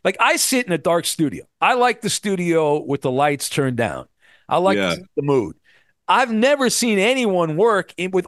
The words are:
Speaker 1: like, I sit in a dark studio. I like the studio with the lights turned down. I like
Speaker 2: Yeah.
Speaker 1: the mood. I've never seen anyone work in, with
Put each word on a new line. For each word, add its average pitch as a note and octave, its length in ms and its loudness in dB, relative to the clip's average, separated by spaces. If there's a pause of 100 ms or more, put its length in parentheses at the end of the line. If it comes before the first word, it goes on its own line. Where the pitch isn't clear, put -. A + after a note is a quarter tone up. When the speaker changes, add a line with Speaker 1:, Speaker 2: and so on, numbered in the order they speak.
Speaker 1:
like, F#3+ 160 0
I C#4+ 180 2
sit B3 280 0
in F#3 60 -4
a E3 80 0
dark E3+ 260 0
studio. C#3 400 -4 (160)
I G#3+ 140 2
like A#3+ 260 0
the G#3 80 -4
studio E3 720 0
with C#3 200 -4
the C#3 100 -2
lights C#3+ 380 0
turned C3 280 -2
down. D#2 300 -4 (420)
I D3 80 0
like F#3+ 200 2
Speaker 2:
Yeah. F#3 180 0 (200)
Speaker 1:
the D3 60 -4
mood. C3+ 360 0 (500)
I've A#3 240 2
never B3+ 400 2
seen A3+ 260 0
anyone F#3+ 580 0
work G3+ 420 2
in, F#3 140 -6
with F#3 160 0